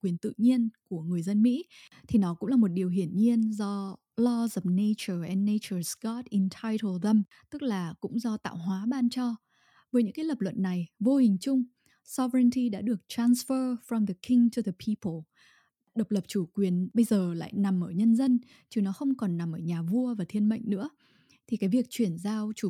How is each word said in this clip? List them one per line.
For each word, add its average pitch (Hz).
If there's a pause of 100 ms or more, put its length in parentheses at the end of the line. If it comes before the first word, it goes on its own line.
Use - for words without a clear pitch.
quyền 175
tự -
nhiên 240 (140)
của 165
người 170
dân 202
Mỹ, 247 (420)
thì 240
nó 175
cũng 202
là 269
một 226
điều 180
hiển 175
nhiên 226
do 202 (200)
laws 233
of 180
nature 196
and 196
nature's 196
God 233
entitle 196
them, 214 (260)
tức 294
là 185
cũng 226
do 220
tạo -
hóa 190
ban 247
cho. 247 (560)
Với 240
những 190
cái 311
lập 311
luận 190
này, 180 (120)
vô 262
hình 214
chung, 269 (400)
sovereignty 247
đã 196
được 208
transfer 247 (120)
from 226
the 190 (140)
king 240
to 240
the 196
people. 170 (760)
Độc 226
lập 196
chủ 185
quyền 180
bây 226
giờ 185
lại 165
nằm 190
ở 175
nhân 226
dân, 254 (300)
chứ 220
nó 196
không 269
còn 185
nằm 170
ở 156
nhà 170
vua 233
và 190
thiên 208
mệnh 220
nữa. 202 (580)
Thì 220
cái 190
việc 240
chuyển 180
giao 214
chủ 202